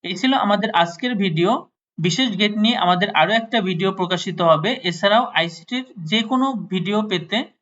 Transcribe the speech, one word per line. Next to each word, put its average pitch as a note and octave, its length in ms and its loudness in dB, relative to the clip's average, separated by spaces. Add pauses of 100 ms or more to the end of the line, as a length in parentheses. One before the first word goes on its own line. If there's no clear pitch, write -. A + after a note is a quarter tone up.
এই F#3 120 -8
ছিল C4 180 0
আমাদের G#3 400 2
আজকের F3 400 0
ভিডিও। F3+ 360 2 (480)
বিশেষ F#3 380 0
গেট G#3 200 0
নিয়ে G#3+ 200 2
আমাদের F3+ 380 2
আরও E3 180 4
একটা A3+ 280 0
ভিডিও F#3+ 320 0
প্রকাশিত F3+ 500 -4
হবে। E3 280 4 (140)
এছাড়াও G3+ 400 2 (100)
আইসিটির E3+ 500 -4 (200)
যে G#3+ 180 0
কোনো B3+ 240 0 (220)
ভিডিও F#3 300 -2 (100)
পেতে F#3 300 -4 (240)